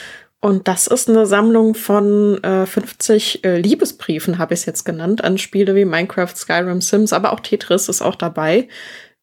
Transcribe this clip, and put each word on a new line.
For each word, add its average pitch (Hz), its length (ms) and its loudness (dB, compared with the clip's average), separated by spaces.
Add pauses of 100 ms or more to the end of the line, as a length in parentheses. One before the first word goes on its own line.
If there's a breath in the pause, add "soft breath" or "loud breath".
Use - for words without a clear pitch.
(400 loud breath)
Und 196 280 0
das 180 200 0
ist 247 220 0
eine 220 180 6
Sammlung 220 480 4
von, 208 680 2
äh, 190 220 0
fünfzig, - 800 -2
äh, 180 160 2
Liebesbriefen, 175 800 -2
hab 165 120 -2
ich's 175 140 -4
jetzt - 200 -8
genannt, 170 380 -2
an 185 140 0
Spiele 196 380 0
wie 202 100 4
Minecraft, 175 500 -2
Skyrim, 180 460 -2
Sims, 208 320 2
aber 190 200 0
auch 220 80 -6
Tetris - 480 -2
ist - 140 -4
auch 185 120 -2
dabei, 170 520 0 (560 loud breath)